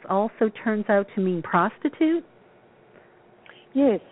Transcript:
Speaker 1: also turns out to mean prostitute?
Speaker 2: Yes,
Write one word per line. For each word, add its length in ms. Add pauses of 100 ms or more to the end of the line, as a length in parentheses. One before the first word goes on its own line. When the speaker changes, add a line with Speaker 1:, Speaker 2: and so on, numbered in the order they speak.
Speaker 1:
also 400 (140)
turns 240
out 280
to 60
mean 200
prostitute? 840 (1500)
Speaker 2:
Yes, 260 (120)